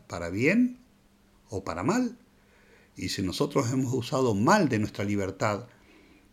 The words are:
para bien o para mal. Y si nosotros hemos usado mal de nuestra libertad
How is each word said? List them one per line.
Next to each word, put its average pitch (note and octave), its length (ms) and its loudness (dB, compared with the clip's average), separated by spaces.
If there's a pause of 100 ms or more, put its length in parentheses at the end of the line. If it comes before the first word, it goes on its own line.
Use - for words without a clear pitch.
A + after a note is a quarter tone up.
para E2+ 220 -6
bien F3+ 500 2 (680)
o G2 160 -6
para E2 180 -4
mal. A3+ 340 0 (760)
Y F#2+ 140 -6
si - 120 -4
nosotros B2 520 0
hemos B2+ 200 0
usado C3 400 0
mal D3+ 360 4
de A2+ 100 2
nuestra G#2 240 -4
libertad G2+ 640 -2 (640)